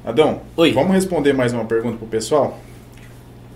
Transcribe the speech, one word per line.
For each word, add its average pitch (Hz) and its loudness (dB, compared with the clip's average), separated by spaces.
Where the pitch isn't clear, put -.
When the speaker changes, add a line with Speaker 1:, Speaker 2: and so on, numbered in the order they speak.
Speaker 1:
Adão, 117 2
Speaker 2:
Oi. 160 4
Speaker 1:
vamos 160 2
responder 160 2
mais 123 2
uma 113 -4
pergunta 113 -2
pro 107 -14
pessoal? 110 0